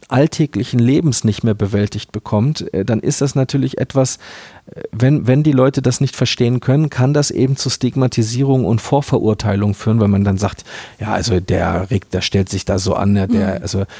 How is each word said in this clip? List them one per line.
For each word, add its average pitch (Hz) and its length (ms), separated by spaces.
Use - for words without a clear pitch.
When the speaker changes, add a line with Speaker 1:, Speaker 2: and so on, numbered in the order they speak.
Speaker 1:
alltäglichen 131 720
Lebens 135 440
nicht 107 180
mehr 110 120
bewältigt 104 580
bekommt, 113 600
äh, 98 100
dann 110 160
ist - 220
das 143 120
natürlich 131 440
etwas, 131 400
äh, - 80
wenn, 131 340
wenn 131 160
die 151 100
Leute 131 280
das 131 220
nicht 139 140
verstehen 123 440
können, 143 300
kann 127 240
das 147 160
eben 131 260
zu - 140
Stigmatisierung 123 960
und 104 160
Vorverurteilung 104 920
führen, 113 280
weil 101 80
man 98 140
dann 98 140
sagt, 98 280
"Ja, 156 140
also 98 260
der 90 500
regt, - 220
der 92 80
stellt 95 300
sich 101 160
da 98 120
so 92 160
an, 101 200
ne, 98 120
der, 101 280
Speaker 2:
Mhm. - 80
Speaker 1:
also 98 220